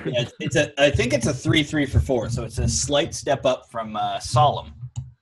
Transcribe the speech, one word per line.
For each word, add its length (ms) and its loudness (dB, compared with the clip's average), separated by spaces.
Yeah, 180 -2
it's, 180 -8
it's 160 -4
a, 240 0
I 100 6
think 220 2
it's 120 0
a 80 2
three 300 2
three 220 0
for 160 2
four, 280 0
so 140 -4
it's 140 -8
a 100 0
slight 480 0
step 300 -2
up 260 0
from, 240 -8
uh, 240 -2
Solemn 540 2